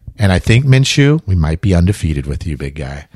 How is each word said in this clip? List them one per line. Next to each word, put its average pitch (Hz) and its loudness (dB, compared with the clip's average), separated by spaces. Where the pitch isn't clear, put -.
and 98 0
I 90 2
think 117 2
Minshew, 139 2
we 95 0
might 80 0
be 95 0
undefeated 85 0
with 69 -8
you, 73 -8
big 69 -10
guy. 71 -12